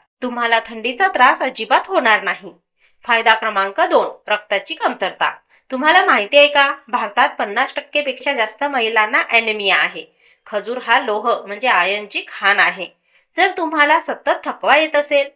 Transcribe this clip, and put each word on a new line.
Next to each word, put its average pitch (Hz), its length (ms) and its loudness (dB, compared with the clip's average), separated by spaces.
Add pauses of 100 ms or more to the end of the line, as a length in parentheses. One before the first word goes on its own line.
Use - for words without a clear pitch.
(220)
तुम्हाला 233 380 0
थंडीचा 233 480 -2
त्रास 302 340 2
अजिबात 262 460 -2
होणार 247 360 4
नाही. 190 300 -8 (500)
फायदा 226 300 2
क्रमांक 208 480 -2
दोन, 302 500 0
रक्ताची 208 440 -4
कमतरता. 214 600 -4 (360)
तुम्हाला 311 340 4
माहिती 247 320 2
आहे 294 100 8
का, 285 280 2 (120)
भारतात 233 420 0 (100)
पन्नास 240 360 -4
टक्के 294 260 -4
पेक्षा 277 320 -6
जास्त 233 300 -4
महिलांना 254 680 0
ॲनिमिया 214 480 0
आहे. 165 280 -4 (400)
खजूर 208 320 -6
हा 233 220 0
लोह 226 460 -2
म्हणजे 202 220 -6
आयर्नची 208 600 -2
खाण 202 320 0
आहे. 190 280 -2 (500)
जर 370 200 2
तुम्हाला 311 420 2
सतत 277 300 -6 (140)
थकवा 247 340 0
येत 311 180 0
असेल, 285 400 0